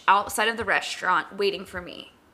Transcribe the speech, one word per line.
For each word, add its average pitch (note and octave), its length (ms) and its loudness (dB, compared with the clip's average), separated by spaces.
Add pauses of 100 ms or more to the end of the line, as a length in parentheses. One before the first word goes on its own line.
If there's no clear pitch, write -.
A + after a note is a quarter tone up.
outside G#3 400 4
of A3+ 80 -2
the A3+ 80 -4
restaurant F3+ 720 0
waiting G3 260 0
for F#3 160 -10
me. - 320 -16 (220)